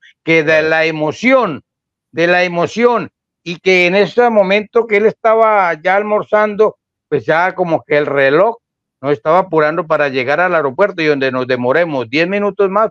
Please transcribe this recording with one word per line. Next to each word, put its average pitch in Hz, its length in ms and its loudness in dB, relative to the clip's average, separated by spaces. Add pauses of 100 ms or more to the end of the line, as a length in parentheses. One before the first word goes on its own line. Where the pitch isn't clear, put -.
(240)
que 165 200 2
de 160 180 2
la 160 220 0
emoción, 160 800 -2 (500)
de 165 140 0
la 180 180 2
emoción, 180 680 -2 (320)
y 170 180 -10
que 185 260 2
en 175 80 0
ese 202 360 2
momento 208 560 0
que 208 120 0
él 214 80 2
estaba 214 680 2
ya 180 220 -2
almorzando, 208 800 0 (320)
pues 135 180 -2
ya 170 280 0
como 170 320 -4
que 151 100 0
el 147 100 0
reloj 139 500 2 (440)
no 135 100 -4
estaba 156 280 0
apurando 160 480 -2
para 151 220 0
llegar 135 320 -2
al 180 140 0
aeropuerto, 170 480 -2
y 156 40 0
donde 135 240 0
nos 127 160 -4
demoremos 131 640 -2
diez 160 180 -2
minutos 202 420 -2
más, 208 200 -2